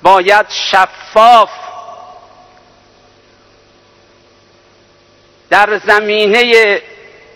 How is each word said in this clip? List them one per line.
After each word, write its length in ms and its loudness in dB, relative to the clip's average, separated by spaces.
باید 480 0
شفاف 1000 0
در 360 0
زمینه 960 0